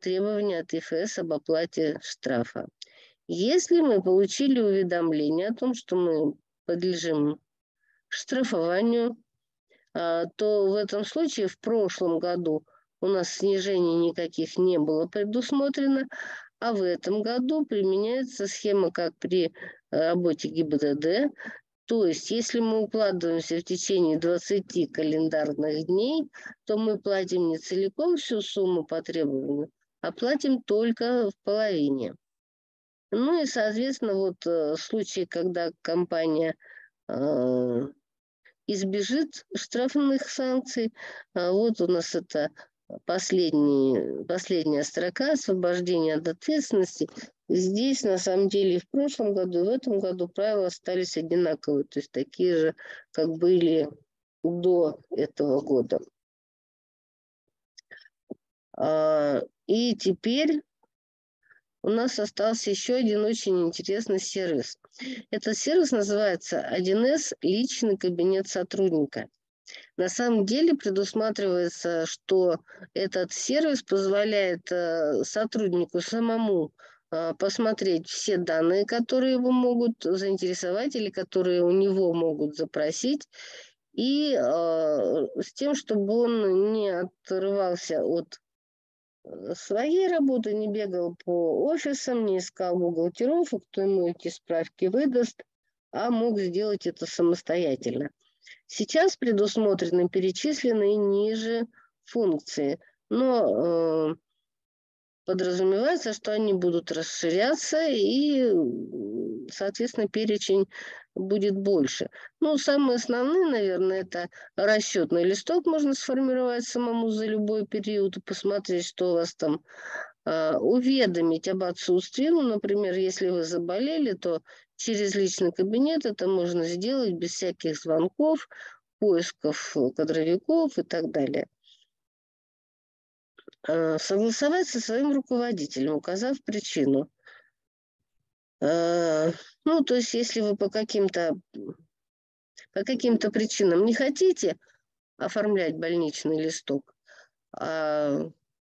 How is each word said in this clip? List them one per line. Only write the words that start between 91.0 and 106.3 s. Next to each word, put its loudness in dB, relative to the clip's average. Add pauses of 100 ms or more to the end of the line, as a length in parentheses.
по 2
офисам, -2
не 2
искал -4
бухгалтеров, 0
и -2
кто -6
ему 2
эти -6
справки -4
выдаст, 0 (500)
а -2
мог 0
сделать -2
это -6
самостоятельно. 0 (560)
Сейчас 0
предусмотрены 2
перечисленные 0
ниже 0 (380)
функции, -2 (300)
но, 2
э, -6 (1120)
подразумевается, 0
что -6